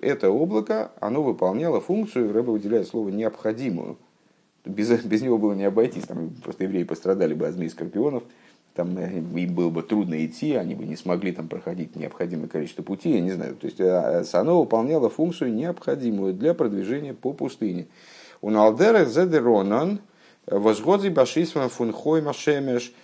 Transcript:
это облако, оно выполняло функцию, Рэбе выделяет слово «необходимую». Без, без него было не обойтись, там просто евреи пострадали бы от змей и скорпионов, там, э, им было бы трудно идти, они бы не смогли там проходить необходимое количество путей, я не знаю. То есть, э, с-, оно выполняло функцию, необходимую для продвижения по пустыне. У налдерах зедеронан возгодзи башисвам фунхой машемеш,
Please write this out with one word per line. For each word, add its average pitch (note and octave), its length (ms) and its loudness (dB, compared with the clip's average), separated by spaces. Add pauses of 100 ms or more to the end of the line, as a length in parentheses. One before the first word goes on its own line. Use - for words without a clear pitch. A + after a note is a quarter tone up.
это C3 280 2
облако, G#3+ 680 0
оно B2 240 -2
выполняло B2+ 580 0
функцию, F3 520 0
Рэбе A#2+ 180 0
выделяет G#2 380 0
слово G#2+ 220 -4
«необходимую». A2 880 -4 (680)
Без, G#2 260 -2 (140)
без A2 180 0
него A#2+ 160 2
было G#2 160 2
не G2 100 -2
обойтись, G#2+ 400 2
там - 260 -8 (120)
просто - 220 -8
евреи F#2 180 -2
пострадали - 520 0
бы - 120 -2
от F2+ 80 -4
змей F2 120 -6
и D#2+ 40 -8
скорпионов, A2+ 540 -4 (500)
там, F2+ 240 -4
э, F2+ 200 -6
им F2 360 -4
было F2 160 2
бы E2 120 -2
трудно F2 420 -2
идти, C#3+ 300 -4
они F2+ 200 -4
бы E2 100 -10
не E2 120 -8
смогли F#2 340 -2
там E2 160 -8
проходить E2+ 480 -8
необходимое E2 540 -6
количество - 340 -8
путей, A2 320 -2
я G2 60 2
не F2+ 100 0
знаю. D2 240 -6
То - 120 -10
есть, - 120 -8
э, F2 460 2
с-, - 100 -4
оно D#3 260 4
выполняло B2+ 480 2
функцию, D3+ 460 -2
необходимую A#2 800 -2
для C#3+ 200 2
продвижения B2 600 -2
по C3+ 180 -4
пустыне. F#2 540 -4 (540)
У G#2+ 100 -2
налдерах B2+ 580 6
зедеронан C3 920 2 (460)
возгодзи A2+ 640 4
башисвам D3 580 2
фунхой C#3 540 0
машемеш, C3+ 720 0 (120)